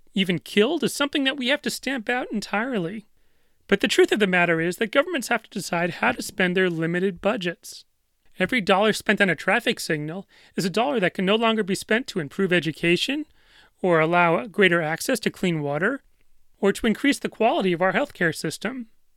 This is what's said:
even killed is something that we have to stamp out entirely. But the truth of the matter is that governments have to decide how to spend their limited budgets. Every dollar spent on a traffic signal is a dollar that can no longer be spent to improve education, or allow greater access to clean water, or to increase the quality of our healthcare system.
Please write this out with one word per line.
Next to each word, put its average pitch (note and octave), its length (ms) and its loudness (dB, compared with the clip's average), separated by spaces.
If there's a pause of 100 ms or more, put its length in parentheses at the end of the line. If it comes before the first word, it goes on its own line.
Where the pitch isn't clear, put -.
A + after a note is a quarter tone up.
(120)
even F#3 260 0
killed B3 460 0
is G3+ 80 0
something C#4+ 320 -2
that C4 140 -2
we B3 100 -4
have C#4+ 140 0
to A#3 80 -4
stamp B3+ 400 -6
out B3 200 -2
entirely. G#3 760 -4 (600)
But - 140 2
the C4 80 0
truth F4+ 240 4
of E4+ 60 0
the G#3 80 2
matter F3 340 4
is F3 160 0
that A3+ 160 -4
governments D4 360 0
have A#3 160 0
to - 40 -20
decide F3 440 -2
how A#3 200 0
to - 80 -6
spend F3+ 340 -2
their F#3 140 2
limited E3+ 540 -2
budgets. F#3+ 640 -4 (520)
Every - 220 0
dollar G3 320 4
spent G3+ 300 0
on G3 80 2
a E3 40 2
traffic A3 460 -2
signal D#3 480 -6 (260)
is F#3 120 -2
a G3 40 0
dollar A#3+ 300 0
that F#3 140 0
can G3 100 -2
no G3 120 2
longer A3 260 0
be F#3+ 120 -2
spent A3+ 340 -2
to - 120 -6
improve E3 320 -2
education, F3 720 0 (560)
or E3+ 200 4
allow E3+ 480 2
greater F3 340 4
access E3 380 -2
to - 100 -2
clean E3+ 320 -2
water, D#3 400 -2 (580)
or G3+ 140 2
to - 120 -4
increase C4 320 2
the - 120 -6
quality A3+ 420 2
of E3 80 -2
our F#3 140 2
healthcare F#3 400 0
system. A3+ 540 -8 (280)